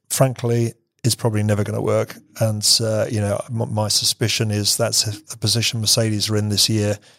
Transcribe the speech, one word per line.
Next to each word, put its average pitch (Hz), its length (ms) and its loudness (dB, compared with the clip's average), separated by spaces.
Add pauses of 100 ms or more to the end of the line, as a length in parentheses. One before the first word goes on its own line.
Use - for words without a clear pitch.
frankly, 120 640 0 (300)
it's 117 120 2
probably 107 280 0
never 104 200 2
gonna 107 180 -4
work. 107 340 0 (240)
And, 107 260 0 (160)
uh, 110 280 0
you 104 120 0
know, 101 280 0
m-, 113 240 -4
my 107 140 0
suspicion - 640 0
is 104 260 0
that's 110 260 0
the - 340 -8
position 113 440 0
Mercedes 107 480 0
are 107 80 0
in 104 120 0
this 101 200 2
year, 104 280 0 (220)